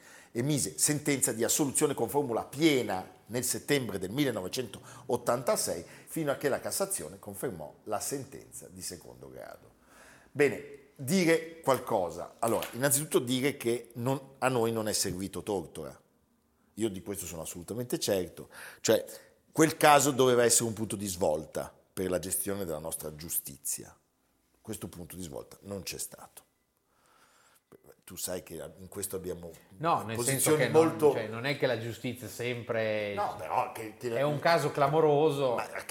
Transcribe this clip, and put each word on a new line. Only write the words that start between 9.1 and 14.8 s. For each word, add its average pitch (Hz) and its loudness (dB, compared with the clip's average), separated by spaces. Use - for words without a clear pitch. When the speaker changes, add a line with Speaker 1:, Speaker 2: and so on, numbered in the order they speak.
Speaker 1:
grado. 60 -16
Bene, 127 2
dire 160 2
qualcosa. 90 -2
Allora, 104 0
innanzitutto 143 2
dire 127 0
che 117 -2
non, 131 -2
a 123 4
noi 117 4
non 110 -2